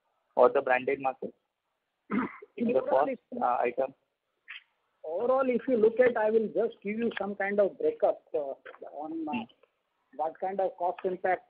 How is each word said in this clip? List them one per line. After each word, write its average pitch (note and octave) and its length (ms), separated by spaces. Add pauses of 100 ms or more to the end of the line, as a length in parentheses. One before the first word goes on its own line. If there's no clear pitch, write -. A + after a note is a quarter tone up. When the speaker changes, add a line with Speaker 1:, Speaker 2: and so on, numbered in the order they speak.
(360)
Speaker 1:
or B2+ 140
the C#3 120
branded C3 400
market C3 320 (1200)
in A#3 100
the B3+ 140
Speaker 2:
Overall, C#4 240
Speaker 1:
cost, C4+ 60
Speaker 2:
if A#3+ 300
Speaker 1:
uh, B2 200
item? C3 320 (1120)
Speaker 2:
Overall, A#3+ 440
if A#3+ 200
you B3+ 100
look A3 220
at, A#3+ 180
I G#3+ 120
will A3 260
just A3 280
give G#3+ 160
you A#3 200
some G3+ 140
kind G3+ 260
of G3 200
breakup, D#3 420 (120)
uh, C#3+ 200 (420)
on, D#3 320
uh, D3+ 40
Speaker 1:
Hmm. A#2+ 100 (760)
Speaker 2:
what D#3+ 220
kind F#3+ 200
of F#3 180
cost F3+ 260
impact F#3 460